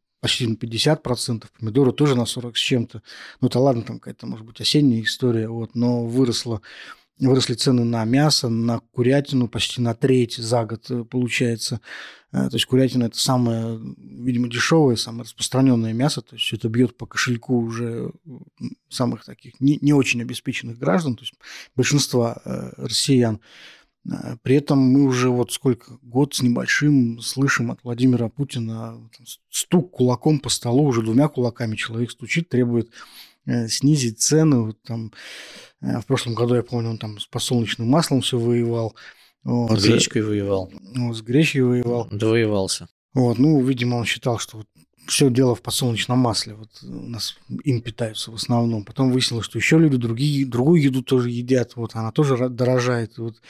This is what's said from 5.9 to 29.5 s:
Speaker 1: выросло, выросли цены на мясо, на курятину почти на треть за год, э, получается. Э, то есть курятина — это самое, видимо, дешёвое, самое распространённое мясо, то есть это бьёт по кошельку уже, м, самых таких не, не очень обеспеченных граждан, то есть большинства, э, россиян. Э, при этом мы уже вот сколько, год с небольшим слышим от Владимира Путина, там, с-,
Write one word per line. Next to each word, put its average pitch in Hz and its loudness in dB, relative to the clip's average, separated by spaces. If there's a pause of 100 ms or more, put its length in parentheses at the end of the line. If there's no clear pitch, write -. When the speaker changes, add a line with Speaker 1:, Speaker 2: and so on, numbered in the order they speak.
Speaker 1:
выросло, 117 0 (600)
выросли 127 2
цены 123 2
на 117 0
мясо, 135 2
на 117 0
курятину 131 0
почти - -4
на 117 0
треть 127 2
за 117 -2
год, 113 -10
э, 120 -6
получается. 120 -2 (520)
Э, 131 0
то 120 -6
есть 110 -2
курятина — 127 2
это - -8
самое, 117 0 (200)
видимо, 123 -4
дешёвое, 123 2
самое 117 -8
распространённое 123 0
мясо, 127 -2
то - -20
есть - -4
это 117 -4
бьёт 117 2
по 110 -14
кошельку 123 -2
уже, 117 -6 (160)
м, - -16 (120)
самых - -4
таких - -20
не, 139 4
не 147 4
очень 120 2
обеспеченных 117 -8
граждан, 151 0
то - -20
есть - -14 (420)
большинства, 123 0
э, 127 -8
россиян. 120 2 (680)
Э, - -10
при 131 2
этом 143 2
мы 131 6
уже 127 2
вот 123 0
сколько, - -2
год 127 0
с - -2
небольшим 123 2
слышим 131 -2
от 117 -10
Владимира 120 2
Путина, 113 -8
там, 120 -20
с-, - -20 (100)